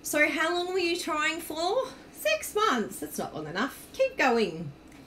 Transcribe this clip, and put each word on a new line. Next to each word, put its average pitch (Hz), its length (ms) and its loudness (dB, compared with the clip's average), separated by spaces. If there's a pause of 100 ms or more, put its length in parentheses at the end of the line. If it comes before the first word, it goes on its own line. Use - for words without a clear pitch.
So 302 260 4
how 320 240 0
long 359 180 -2
were 370 80 0
you 339 160 2
trying 320 460 0
for? 370 460 0 (260)
Six 622 420 0
months. 403 440 2
That's - 180 -8
not 175 180 -4
long 156 120 -6
enough. 196 440 -4
Keep 523 260 2
going. 190 540 2 (360)